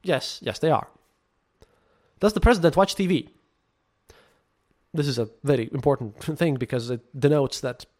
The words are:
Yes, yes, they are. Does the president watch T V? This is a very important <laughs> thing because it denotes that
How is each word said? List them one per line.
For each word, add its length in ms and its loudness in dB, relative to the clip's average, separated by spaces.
Yes, 360 -4
yes, 200 -6
they 100 0
are. 160 0
Does 120 4
the 80 -2
president 360 6
watch 180 2
T 140 -2
V? 200 0
This 140 -2
is 100 -4
a 120 -4
very 300 0
important 500 -2
<laughs> 160 -6
thing 180 0
because 340 -6
it 100 -6
denotes 440 2
that 240 -8